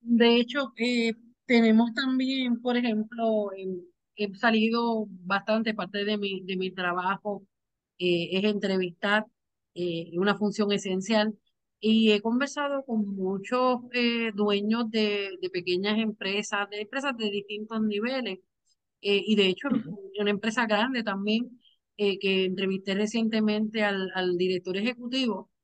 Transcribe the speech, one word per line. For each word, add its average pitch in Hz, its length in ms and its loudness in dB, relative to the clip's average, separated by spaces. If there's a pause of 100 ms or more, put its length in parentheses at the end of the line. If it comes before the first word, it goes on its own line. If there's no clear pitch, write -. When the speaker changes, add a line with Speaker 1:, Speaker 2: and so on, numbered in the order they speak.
Speaker 1:
De 233 360 6
hecho, 254 400 -2
eh, 233 360 0 (320)
tenemos 226 480 6
también, 262 680 0
por 240 160 0
ejemplo, 220 800 0
em, 185 240 -8 (340)
he 208 200 -4
salido 226 720 2
bastante, 196 640 -2
parte 202 320 -4
de 208 120 -2
mi, 196 260 -4
de 185 140 -6
mi 185 140 -4
trabajo, 185 720 -4 (560)
eh, 170 340 0
es 190 120 0
entrevistar, 202 800 0 (500)
eh, 170 420 -4
una 196 200 2
función 202 340 0
esencial, 202 680 0 (420)
y 220 320 4
he 208 100 4
conversado 277 640 -2
con 214 300 -2
muchos, 220 680 0 (120)
eh, 233 400 0
dueños 208 580 0
de, 208 500 0
de 180 80 -4
pequeñas 185 500 0
empresas, 202 720 -2
de 208 120 -8
empresas 262 360 -4
de 214 120 -2
distintos 208 520 -6
niveles, 214 580 -2 (640)
eh, 202 240 2
y 214 100 4
de 196 120 6
hecho, 185 220 -2
Speaker 2:
Ujú. 220 280 -2 (220)
Speaker 1:
una 208 120 2
empresa 220 360 0
grande 233 360 0
también, 214 560 -2 (380)
eh, 196 220 0
que 190 260 2
entrevisté 190 500 -2
recientemente 214 880 0
al, 190 320 0
al 185 220 0
director 185 400 -2
ejecutivo 240 720 -2 (140)